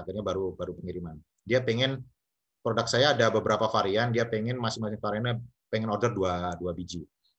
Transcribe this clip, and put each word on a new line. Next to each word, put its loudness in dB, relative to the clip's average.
akhirnya -6
baru, -2
baru -6
pengiriman. -10
Dia 2
pengen, -2
produk 0
saya 6
ada 4
beberapa 2
varian, 2
dia 2
pengen -2
masing-masing -4
variannya -2
pengen 0
order 2
dua, 0
dua -4
biji. -8